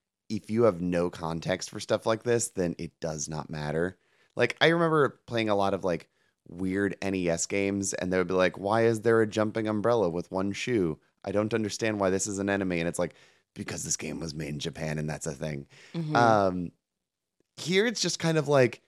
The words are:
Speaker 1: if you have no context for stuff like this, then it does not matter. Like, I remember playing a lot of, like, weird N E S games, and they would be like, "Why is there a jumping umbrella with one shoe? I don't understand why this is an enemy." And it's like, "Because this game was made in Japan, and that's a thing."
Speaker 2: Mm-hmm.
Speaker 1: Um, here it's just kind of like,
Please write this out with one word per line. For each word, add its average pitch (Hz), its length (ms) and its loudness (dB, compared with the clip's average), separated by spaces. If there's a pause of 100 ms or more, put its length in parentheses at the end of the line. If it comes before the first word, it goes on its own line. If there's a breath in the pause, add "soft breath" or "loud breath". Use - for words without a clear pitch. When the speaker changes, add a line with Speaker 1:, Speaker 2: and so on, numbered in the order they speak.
(300)
Speaker 1:
if 107 220 -6
you 113 120 4
have 92 180 4
no 87 280 2
context 85 600 -4
for 104 100 -12
stuff - 260 -2
like 113 180 0
this, 120 260 0
then 87 280 -2
it 82 220 -8
does 78 300 -6
not 76 200 -8
matter. 78 480 -4 (380)
Like, 120 240 0
I 147 80 6
remember 160 580 2
playing 113 220 -2
a 104 80 4
lot 98 180 2
of, 92 120 -2
like, 85 240 -2 (400)
weird 95 520 -2
N 98 140 -2
E 90 140 0
S 82 160 0
games, 98 480 -2
and 92 180 -4
they 92 60 2
would 92 100 2
be 92 60 -2
like, 92 240 2
"Why 110 280 2
is 113 160 2
there 113 200 4
a 110 60 2
jumping 107 400 -2
umbrella 107 420 2
with 85 220 -4
one 95 200 -2
shoe? 95 480 -2 (240)
I 98 80 -6
don't 104 220 0
understand 110 460 -2
why 95 100 2
this 95 180 0
is 98 120 -4
an 101 100 0
enemy." 92 300 0
And 82 100 0
it's - 100 -4
like, 85 160 -4 (400 soft breath)
"Because 85 280 -10
this 80 140 -4
game 76 220 -6
was 78 140 -8
made 73 160 -6
in 73 100 -6
Japan, 78 400 -4
and 78 100 -4
that's 73 180 -8
a 76 60 -4
thing." 71 340 -8 (260 soft breath)
Speaker 2:
Mm-hmm. 156 220 -4
Speaker 1:
Um, 98 560 4 (840)
here 190 280 2
it's 240 160 -2
just - 180 -2
kind 160 180 0
of 143 100 0
like, 135 400 4